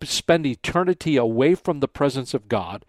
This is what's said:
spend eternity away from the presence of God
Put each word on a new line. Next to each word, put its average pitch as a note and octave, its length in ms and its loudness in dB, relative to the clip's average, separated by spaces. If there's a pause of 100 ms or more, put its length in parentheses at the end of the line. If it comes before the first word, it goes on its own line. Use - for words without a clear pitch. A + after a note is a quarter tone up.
spend E3 420 0
eternity E3 720 0
away A#2+ 360 4
from D#3 280 -2
the C3 80 -2
presence C3+ 440 -2
of A#2+ 140 -4
God G2 420 -4